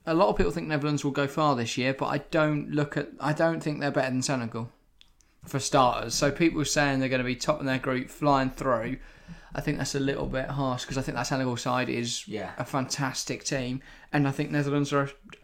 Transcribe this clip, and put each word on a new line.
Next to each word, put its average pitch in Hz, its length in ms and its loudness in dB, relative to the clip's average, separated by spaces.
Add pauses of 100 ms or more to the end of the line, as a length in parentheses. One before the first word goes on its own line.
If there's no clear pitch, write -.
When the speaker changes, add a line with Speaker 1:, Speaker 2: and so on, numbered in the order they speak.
Speaker 1:
a 160 80 0
lot 196 140 6
of 202 80 2
people 175 160 4
think 160 160 -6
Netherlands 147 360 0
will 143 60 2
go 139 160 0
far 147 300 2
this 117 200 -2
year, 131 160 2
but 131 140 -2
I 139 120 0 (120)
don't 151 400 2
look 147 260 0
at, - 120 -2 (120)
I 147 120 0
don't 165 280 2
think 147 200 -4
they're 143 100 0
better 131 200 0
than 127 120 0
Senegal, 120 480 -4 (720)
for - 140 -4
starters. 120 560 4
So 143 160 2
people 160 340 2
saying 139 360 2
they're 131 80 0
gonna 127 160 2
be 123 100 0
top 151 240 0
in 143 80 -4
their 131 120 0
group, 127 320 -2
flying 135 400 2
through, 123 480 0 (580)
I 143 40 -2
think 147 180 -2
that's - 160 -4
a 139 60 0
little 139 260 0
bit 131 240 -2
harsh, 135 340 -2
'cause 131 140 -4
I 131 40 -2
think 139 140 -4
that 123 100 -2
Senegal 131 300 0
side 123 320 0
is 120 400 -4
Speaker 2:
Yeah. 101 300 -6
Speaker 1:
a 131 60 -4
fantastic 131 800 -4
team, 131 360 -4 (320)
and 147 140 4
I 139 40 2
think 147 200 -4
Netherlands 143 420 0
are 143 100 4
a, 139 80 -2 (340)